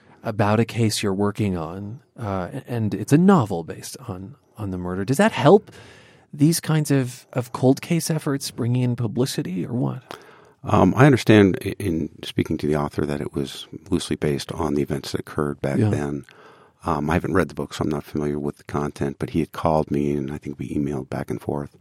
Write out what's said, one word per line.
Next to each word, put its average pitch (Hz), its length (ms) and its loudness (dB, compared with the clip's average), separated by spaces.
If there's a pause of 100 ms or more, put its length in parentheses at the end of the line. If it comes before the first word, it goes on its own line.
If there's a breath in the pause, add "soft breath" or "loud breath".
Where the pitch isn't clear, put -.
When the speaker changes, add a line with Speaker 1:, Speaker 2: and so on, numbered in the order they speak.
(240 soft breath)
Speaker 1:
about 107 380 2
a 113 40 2
case 110 380 0
you're 98 100 0
working 101 440 0
on, 98 420 -10 (180)
uh, 98 340 -6 (160)
and 110 260 -2
it's - 180 -4
a 143 60 8
novel 123 480 4
based - 320 -14 (100)
on, 95 300 -12 (200)
on 101 140 -6
the 92 60 -6
murder, 90 260 -4
does 117 140 0
that 214 160 4
help 156 380 6 (600 loud breath)
these 156 300 2
kinds 156 280 0
of, 131 440 0
of - 180 -6
cold - 300 4
case - 280 -2
efforts, 151 400 -4
bringing 123 340 -2
in 123 120 0
publicity 135 720 -2
or - 80 -8
what? 127 440 -4 (460 loud breath)
Speaker 2:
Um, 95 320 4
I 135 120 8
understand 107 580 6
i-, 95 140 -4
in 82 320 -2 (100)
speaking - 380 -2
to 76 80 -2
the 76 80 2
author 73 280 0
that 73 160 -2
it - 140 -8
was - 320 -6 (240)
loosely 82 260 -2
based 73 360 -2
on 76 240 -2
the 71 80 2
events 69 280 -6
that - 100 -4
occurred 71 380 -4
back 69 200 0
Speaker 1:
Yeah. 110 100 4
Speaker 2:
then. 71 340 -2 (640 loud breath)
Um, 76 240 0
I 80 60 2
haven't - 180 -2
read 85 140 2
the 71 80 -12
book, 73 180 -8
so - 80 -4
I'm 80 80 -2
not 73 140 -4
familiar 73 340 -4
with 71 200 -6
the - 80 -20
content, 71 520 -4
but - 140 -6
he 82 80 0
had 76 140 -2
called 78 360 2
me, 71 220 0
and 71 200 -2
I 73 60 -6
think 69 220 -12
we 64 100 -8
emailed 71 400 -4
back 65 220 -6
and 58 100 -8
forth, 71 400 -6